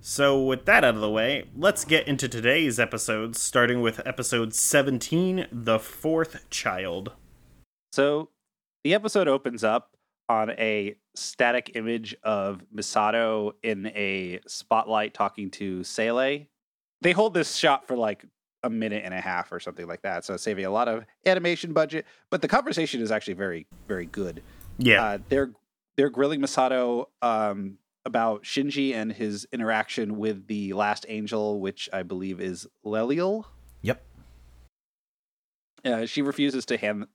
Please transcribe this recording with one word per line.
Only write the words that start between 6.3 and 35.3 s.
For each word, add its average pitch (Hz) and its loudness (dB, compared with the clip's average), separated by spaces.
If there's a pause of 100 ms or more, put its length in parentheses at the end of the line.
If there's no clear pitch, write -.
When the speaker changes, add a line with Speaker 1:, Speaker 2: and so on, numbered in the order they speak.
Speaker 1:
Child. 95 -4 (800)
Speaker 2:
So 147 2 (560)
the 160 4
episode 208 2
opens 127 0
up 113 2 (320)
on 110 2
a 107 0 (220)
static 120 0
image 113 -4
of 101 -2 (100)
Misato 107 0 (100)
in 104 -2
a 95 -4
spotlight 110 0
talking 101 -4
to 92 -6
Seele. 131 -2 (540)
They 175 4
hold 196 4
this 165 0
shot 139 4
for, 131 -2
like, 107 -2 (360)
a 120 -2
minute 110 -4
and 92 -8
a 92 -4
half 90 -4
or 87 -8
something 87 -12
like 82 -10
that, 90 -4
so 95 -6
saving 98 -4
a 95 -2
lot 113 2
of 113 -4 (200)
animation 175 0
budget, 156 0 (240)
but 180 -2
the - -2
conversation 190 0
is 110 -2
actually 104 -2
very, 87 -6 (220)
very 90 -6
good. 87 -8 (380)
Speaker 1:
Yeah. 117 6
Speaker 2:
Uh, 104 0 (120)
they're, 135 2 (460)
they're 139 4
grilling 139 0
Misato, 127 2 (160)
um, 104 0 (260)
about 113 0
Shinji 139 -2
and 110 -2
his 104 -6
interaction 110 -2
with 104 -4
the 101 -4
last 104 0
angel, 107 -2
which 95 -6
I 95 -4
believe 92 -6
is 92 -6 (200)
Leliel. 151 -2 (360)
Speaker 3:
Yep. - -2 (1800)